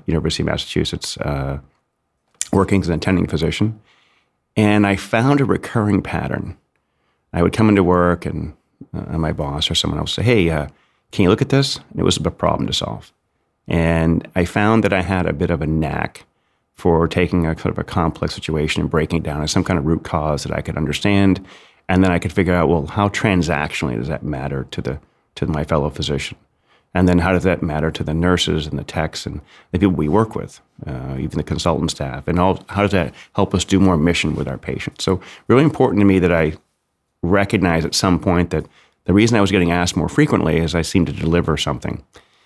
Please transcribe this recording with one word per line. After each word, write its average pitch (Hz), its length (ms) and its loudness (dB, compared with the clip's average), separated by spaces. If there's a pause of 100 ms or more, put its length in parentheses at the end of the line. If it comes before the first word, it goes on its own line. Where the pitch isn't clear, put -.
University 80 360 -2
of 76 60 -2
Massachusetts, - 720 -4
uh, 69 400 -4 (920)
working 95 300 2
as 85 60 -4
an 85 60 0
attending 90 320 0
physician, 82 540 -2 (760)
and 104 300 4
I 98 100 2
found 131 440 0
a 135 60 2
recurring 104 560 0
pattern. 73 540 -6 (760)
I 87 100 2
would 90 120 4
come 110 160 4
into 98 120 6
work, 87 440 2
and, 78 260 -6 (400)
uh, - 240 -8
my 80 160 -2
boss 73 380 -4
or 82 40 -4
someone 80 240 -2
else - 200 -6
would 92 80 -2
say, 123 80 4
"Hey, 87 160 2
uh, 73 160 -2 (460)
can 107 100 0
you 90 80 6
look 113 100 4
at 139 80 0
this?" 135 280 2
And - 240 -10
it - 20 0
was 87 160 2
a - 120 -2
problem - 360 -2
to - 80 -4
solve. - 360 -8 (580)
And 82 640 0
I 90 100 2
found 107 400 2
that 98 80 2
I 92 80 2
had 90 240 -2
a 82 80 -2
bit 82 180 -2
of 80 120 0
a 76 40 -2
knack 76 600 -4 (480)
for 82 340 2
taking 87 380 0
a 80 120 -2
sort - 140 -4
of 82 60 -6
a 85 60 -6
complex 82 500 -2
situation 78 480 -4
and 80 80 -2
breaking 80 300 0
it - 40 -8
down 73 160 -6
to 76 80 -4
some 90 160 0
kind 90 140 0
of 71 80 -2
root 80 160 0
cause 76 400 -2
that 76 160 -8
I - 20 -4
could 78 160 -8
understand. 92 640 2 (480)
And 92 160 4
then 92 80 2
I 87 60 2
could - 140 -4
figure 90 220 2
out, 82 140 4
well, 80 180 0
how 101 220 0
transactionally 76 880 -2
does 62 120 -4
that 73 140 -6
matter 67 500 -6
to - 100 -8
the, 67 160 -6 (380)
to - 100 -2
my 73 180 -2
fellow 73 260 2
physician? - 460 -6 (580)
And 90 140 4
then 87 120 4
how 92 120 2
does 90 120 2
that 92 180 0
matter 78 280 -2
to - 140 -8
the - 100 -4
nurses 82 520 0
and 73 120 -6
the 69 60 -8
techs - 420 -6
and 76 140 -10 (300)
the 90 80 -2
people 95 160 4
we 76 140 0
work 110 260 2
with, - 260 -10 (260)
uh, 65 320 -8
even 76 200 -2
the 78 40 0
consultant 80 480 0
staff? 69 380 -8
And 85 100 2
all, 90 300 2
how 101 140 0
does 101 80 2
that 87 240 0 (200)
help 98 200 0
us 90 100 2
do 95 160 2
more 95 160 4
mission 78 380 0
with 69 140 -6
our 64 100 -8
patients? - 460 -8
So 92 160 0 (280)
really 123 160 6
important 127 360 2
to 101 40 6
me 95 140 6
that 87 140 4
I 80 220 2 (680)
recognize 87 600 2
at - 100 -6
some 90 240 2
point 87 320 0
that 78 160 -4 (380)
the 90 100 2
reason 113 220 4
I 104 40 4
was 98 100 2
getting 90 220 2
asked 87 240 0
more 78 120 -2
frequently 82 500 2
is 82 160 -2
I 82 80 0
seemed 87 240 0
to 71 60 -4
deliver 82 440 0
something. - 460 -6 (440)